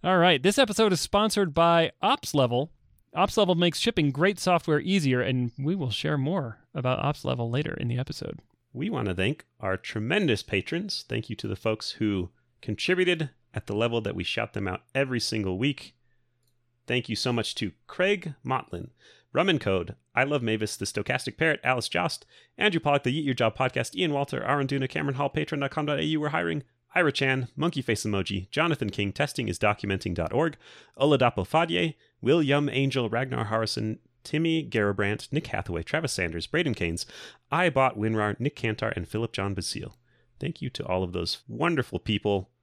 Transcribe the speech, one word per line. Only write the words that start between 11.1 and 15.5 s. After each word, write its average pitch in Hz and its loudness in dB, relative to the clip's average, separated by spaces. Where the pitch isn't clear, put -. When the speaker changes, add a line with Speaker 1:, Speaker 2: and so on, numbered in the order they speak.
Speaker 2:
you 104 -6
to - -8
the 101 -2
folks - -4
who 98 -2
contributed 175 0
at - -8
the 104 -4
level 117 0
that 107 -4
we 95 -4
shout 110 -4
them 98 -4
out 92 -6
every 131 0
single 98 -2